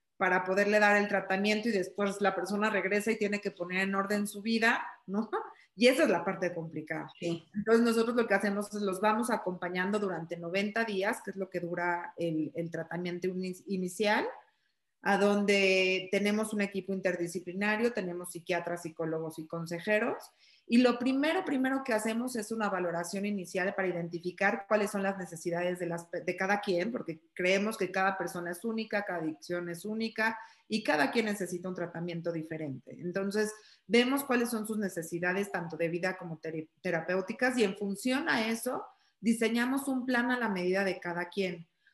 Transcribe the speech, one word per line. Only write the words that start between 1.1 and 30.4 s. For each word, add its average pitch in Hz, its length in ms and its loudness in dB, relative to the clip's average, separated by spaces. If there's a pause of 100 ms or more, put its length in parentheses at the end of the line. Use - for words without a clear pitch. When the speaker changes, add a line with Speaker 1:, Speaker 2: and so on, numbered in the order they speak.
Speaker 1:
y 226 40 2
después 196 480 0
la 190 160 4
persona 202 340 0
regresa 202 400 2
y 220 80 0
tiene 202 220 0
que 196 100 -4
poner 185 300 -4
en 196 160 0
orden 202 320 0
su 208 120 -10
vida, 226 460 2 (200)
¿no? 208 220 -2 (460)
Y 233 140 6
esa 302 160 6
es 226 60 6
la 175 140 2
parte 175 300 -2
complicada. 160 640 -8
Speaker 2:
Sí. 170 260 -4 (100)
Speaker 1:
Entonces 220 300 4
nosotros 226 300 2
lo 233 140 2
que 202 60 4
hacemos 202 380 0
es 208 100 -4
los 190 180 -2
vamos 220 300 2
acompañando 185 680 -2
durante 175 380 -4
noventa 196 480 0
días, 208 400 -2
que 202 80 -8
es - 40 -10
lo 190 140 -6
que 180 80 -2
dura 175 580 -2
el, 156 380 -2
el 170 160 -4
tratamiento 175 560 -4
ini-, 185 400 -4
inicial, 208 600 0 (760)
a 196 140 2
donde 190 960 4
tenemos 208 400 2
un 208 80 0
equipo 196 320 -2
interdisciplinario, 190 1000 0
tenemos 180 380 -6
psiquiatras, 170 500 -4
psicólogos 160 560 -4
y 160 80 -8
consejeros, 190 760 -2 (440)
y 233 100 4
lo 247 220 6
primero, 277 440 2
primero 262 400 0
que 247 120 -2
hacemos 226 420 -2
es 214 160 -6
una 220 160 -2
valoración 180 560 -2
inicial 190 500 -2
para 190 140 0
identificar 175 800 -2
cuáles 214 220 4
son 196 120 -2
las 190 140 0
necesidades 175 600 -2
de 175 80 -4
las 170 180 -4
pe-, 170 160 -6
de 180 160 -2
cada 196 240 2
quien, 196 320 0
porque 165 300 -6 (100)
creemos 196 460 2
que 185 120 -2
cada 190 280 0
persona 175 320 -6
es 175 120 -8
única, 220 440 -2
cada 175 140 -4
adicción 175 500 -6
es 170 160 -10
única, 220 520 -2 (300)